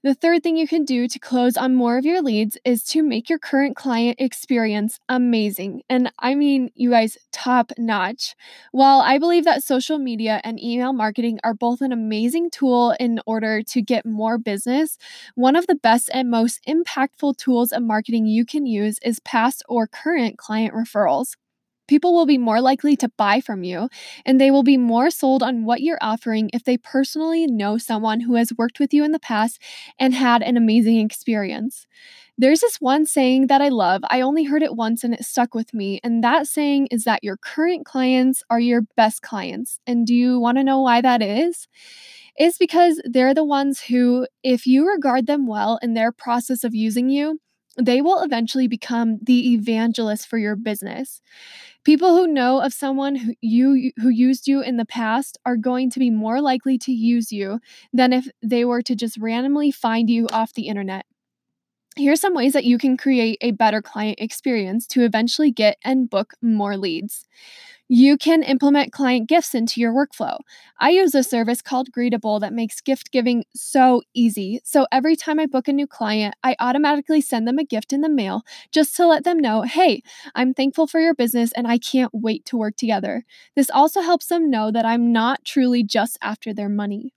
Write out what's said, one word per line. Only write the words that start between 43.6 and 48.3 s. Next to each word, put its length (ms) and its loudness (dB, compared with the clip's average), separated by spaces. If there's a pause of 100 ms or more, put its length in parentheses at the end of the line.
who, 440 2 (160)
if 240 0
you 240 4
regard 380 0
them 180 0
well 380 -2
in 100 -2
their 180 0
process 520 -4
of 100 -4
using 380 0
you, 280 -2 (380)
they 240 2
will 200 2
eventually 480 -2